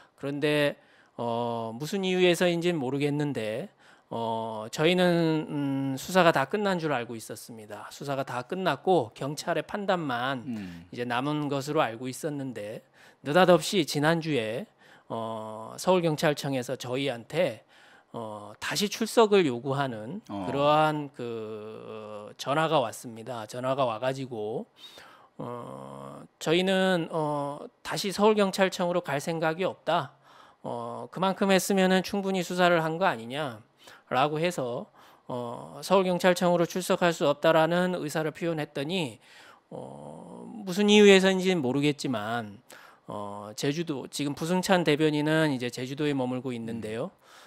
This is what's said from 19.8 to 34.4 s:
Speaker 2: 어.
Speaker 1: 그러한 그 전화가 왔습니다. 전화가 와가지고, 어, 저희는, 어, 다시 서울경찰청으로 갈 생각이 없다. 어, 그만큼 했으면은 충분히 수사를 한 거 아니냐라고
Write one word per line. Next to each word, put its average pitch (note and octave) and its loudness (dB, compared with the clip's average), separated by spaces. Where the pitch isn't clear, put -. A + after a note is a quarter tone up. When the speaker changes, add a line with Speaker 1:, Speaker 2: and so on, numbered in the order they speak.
Speaker 2:
어. G2+ -6
Speaker 1:
그러한 D3 2
그 A2 -12
전화가 D#3 2
왔습니다. A2+ -8
전화가 C3 0
와가지고, B2 -4
어, C3+ -12
저희는, F#3 2
어, D3 -2
다시 D#3+ -6
서울경찰청으로 F#3+ 2
갈 C#3+ -4
생각이 E3 -2
없다. D3+ -2
어, A#2+ -8
그만큼 F#3+ 0
했으면은 F#3 4
충분히 F#3+ -2
수사를 F3 4
한 D#3+ -2
거 F#3+ 0
아니냐라고 C3+ -4